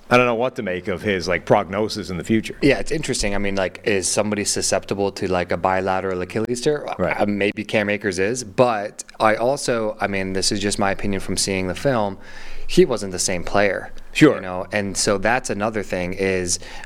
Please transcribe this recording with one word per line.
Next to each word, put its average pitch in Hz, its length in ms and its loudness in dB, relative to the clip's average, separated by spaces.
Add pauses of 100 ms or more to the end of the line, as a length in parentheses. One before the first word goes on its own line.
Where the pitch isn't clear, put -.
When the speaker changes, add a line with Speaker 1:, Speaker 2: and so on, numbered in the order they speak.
Speaker 1:
I 123 80 6
don't 123 100 6
know 120 100 2
what 123 180 -2
to 120 80 -6
make 90 240 -4
of 87 160 -2
his, 95 240 0
like, 87 180 0
prognosis 101 640 -2
in 90 100 -6
the 78 60 -6
future. 110 380 -2
Speaker 2:
Yeah, 147 160 4
it's - 140 -4
interesting. 117 420 -2
I 101 40 0
mean, 101 180 -2
like, 92 280 -2
is 98 240 0
somebody 104 360 0
susceptible 98 680 -2
to, 101 180 -4
like, 90 200 0
a 92 60 0
bilateral 92 640 0
Achilles 110 380 -4
tear? 147 260 0 (140)
Speaker 1:
Right. 85 200 0
Speaker 2:
Uh, 104 60 2
maybe 104 380 0
Cam 104 260 0
Akers 101 300 -2
is, 120 240 0
but 107 580 0 (160)
I 110 160 6
also, 113 640 0
I 101 60 2
mean, 95 280 -2
this 95 180 0
is 104 80 0
just 101 180 0
my 98 140 2
opinion 98 280 -2
from 92 160 -4
seeing 92 300 0
the 90 80 -2
film, 107 420 0 (520)
he 180 180 6
wasn't 101 260 -2
the 87 60 -4
same 87 260 0
player. 101 480 2 (200)
Speaker 1:
Sure. 139 240 8
Speaker 2:
You - 60 -6
know, 92 300 -6
and 101 240 0
so 104 220 2
that's 113 320 2
another 107 320 -2
thing 90 320 -2
is, 92 440 0 (280)